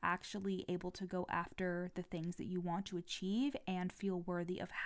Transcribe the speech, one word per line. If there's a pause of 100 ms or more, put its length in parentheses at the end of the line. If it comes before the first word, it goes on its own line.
actually
able
to
go
after
the
things
that
you
want
to
achieve (120)
and
feel
worthy
of (140)